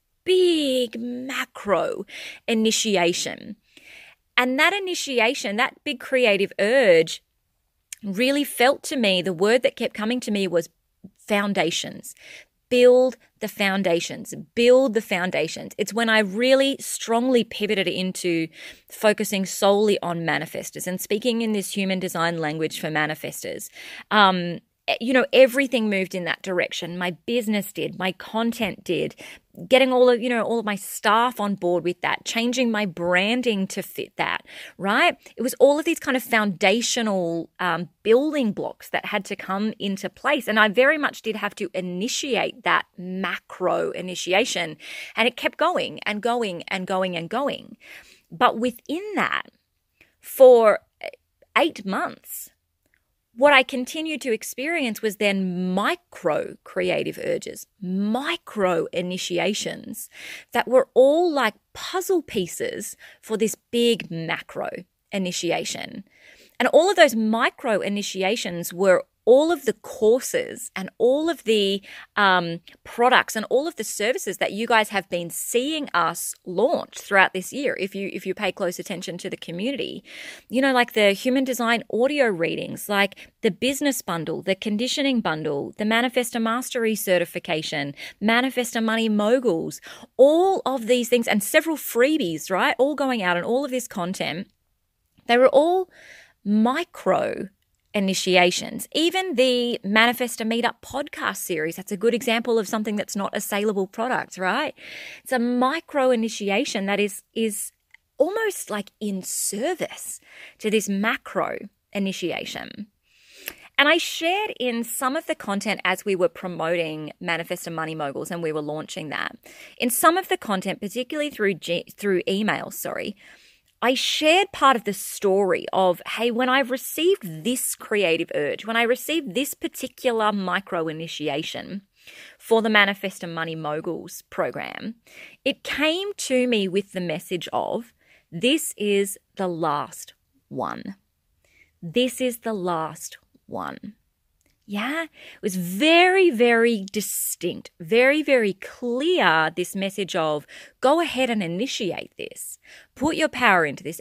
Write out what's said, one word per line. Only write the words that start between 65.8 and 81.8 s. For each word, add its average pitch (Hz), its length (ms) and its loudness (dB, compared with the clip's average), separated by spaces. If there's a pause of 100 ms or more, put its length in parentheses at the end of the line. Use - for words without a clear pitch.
And 247 80 2
all 330 240 6
of 392 40 2
those 302 200 8
micro 226 640 0
initiations 190 920 -4
were 180 340 4 (180)
all 285 280 8
of 320 140 -2
the 220 80 2
courses - 1040 0
and 190 220 -8
all 277 320 2
of 320 140 -4
the, 202 360 2 (360)
um, 180 440 2 (240)
products 240 520 4
and 214 160 -4
all 277 160 2
of 339 80 -10
the - 80 -6
services 208 540 -4
that - 140 -2
you 220 140 -6
guys 220 240 2
have 196 200 -4
been 175 200 -6
seeing 277 640 -4
us 170 400 0 (100)
launch 208 540 -2
throughout 196 340 2
this 185 220 -8
year, 262 260 -4
if 196 140 -6
you, 196 200 -6
if 190 120 -10
you 185 80 -4
pay 196 180 -4
close 185 280 -6
attention 180 400 -10
to 190 100 -10
the 175 80 -10
community. 190 640 -8 (460)
You 220 100 -2
know, 269 140 2
like 240 200 2
the 208 180 4
human 254 320 0
design 233 400 -2 (100)